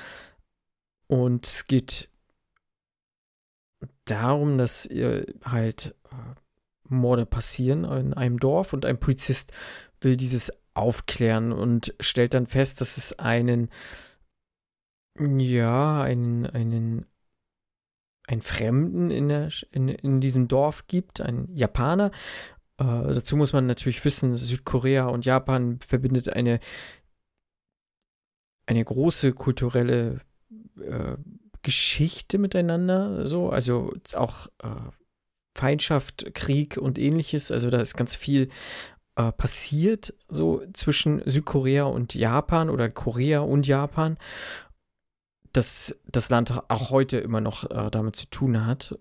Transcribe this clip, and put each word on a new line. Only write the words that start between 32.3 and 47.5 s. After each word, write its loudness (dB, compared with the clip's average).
miteinander, 2
so, -2
also 0
auch, -2
äh, -10
Feindschaft, 0
Krieg 0
und -2
ähnliches. 0
Also 0
da 4
ist 0
ganz -2
viel, 2
äh, 2
passiert, 0
so 0
zwischen 0
Südkorea 2
und -2
Japan 2
oder 0
Korea 0
und 2
Japan, 0
dass 0
das -2
Land 2
auch -2
heute 2
immer -2
noch, -6